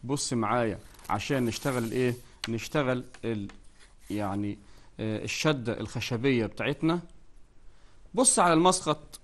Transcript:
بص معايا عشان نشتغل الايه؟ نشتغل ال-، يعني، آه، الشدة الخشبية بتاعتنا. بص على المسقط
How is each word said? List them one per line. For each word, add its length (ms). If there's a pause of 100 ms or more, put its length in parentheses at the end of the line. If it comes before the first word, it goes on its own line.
بص 280
معايا 460 (320)
عشان 340
نشتغل 400
الايه؟ 300 (340)
نشتغل 560 (200)
ال-، 240 (640)
يعني، 480 (420)
آه، 240
الشدة 560
الخشبية 640
بتاعتنا. 540 (1120)
بص 240
على 140
المسقط 720